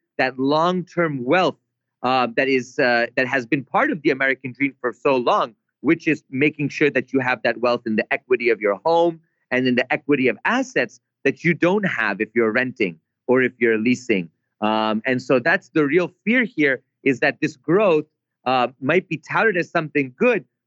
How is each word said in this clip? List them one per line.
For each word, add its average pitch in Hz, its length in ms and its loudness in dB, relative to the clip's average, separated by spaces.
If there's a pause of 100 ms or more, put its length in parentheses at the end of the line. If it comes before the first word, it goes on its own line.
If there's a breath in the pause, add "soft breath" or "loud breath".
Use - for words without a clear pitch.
(180)
that 131 200 -2
long-term 156 880 -2
wealth, 156 340 0 (460)
uh, 127 320 0
that 135 120 0
is, 127 320 -2
uh, 120 360 2
that 131 120 0
has 127 180 -2
been 135 180 -2
part 269 280 0
of 175 100 -6
the 151 80 0
American 135 420 -2
dream 139 280 -4
for 123 140 -4
so 143 220 0
long, 131 400 0 (260)
which 160 260 -2
is 151 220 0
making 143 400 -2
sure 147 200 0
that 131 240 -4
you 135 60 2
have 127 240 -2
that 117 160 -2
wealth 120 260 0
in 110 100 -4
the 113 180 -2
equity 123 360 0
of 110 100 2
your 104 160 0 (100)
home 165 340 2 (320)
and 127 160 0
in 123 80 2
the 120 160 -2
equity 127 360 0
of 107 180 0
assets 208 540 -4 (260)
that 143 180 -2
you 170 100 2
don't 185 320 0
have 104 360 -4
if 107 120 -4
you're 113 180 2
renting 110 460 -2 (300)
or 127 140 4
if 123 180 0
you're 113 180 2
leasing. 110 520 -2 (320)
Um, 110 440 0
and 127 160 -2
so 135 180 0
that's 165 300 -2
the 156 160 0
real 165 260 0 (120)
fear 240 220 0
here, 143 360 -2 (220)
is 131 160 0
that 143 220 -2
this 151 160 -4
growth, 165 480 0 (400)
uh, 123 240 0 (100)
might 151 300 0
be 156 80 -6
touted 185 400 0
as 165 120 -2
something 143 480 -2
good, 214 280 0 (220)